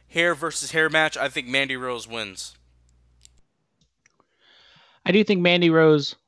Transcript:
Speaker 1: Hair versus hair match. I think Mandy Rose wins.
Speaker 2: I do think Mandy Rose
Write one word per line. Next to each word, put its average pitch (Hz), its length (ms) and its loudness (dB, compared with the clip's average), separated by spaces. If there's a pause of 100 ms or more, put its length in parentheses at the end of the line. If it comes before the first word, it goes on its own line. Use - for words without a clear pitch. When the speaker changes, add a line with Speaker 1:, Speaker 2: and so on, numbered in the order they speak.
Speaker 1:
Hair 170 280 0
versus 147 340 -8
hair 160 180 0
match. 156 280 0
I 139 120 -2
think 131 200 -10
Mandy 131 280 -2
Rose 123 300 -8
wins. 107 500 -12 (2500)
Speaker 2:
I 180 60 0
do 208 120 6
think 196 160 0
Mandy 175 300 4
Rose 156 440 2 (140)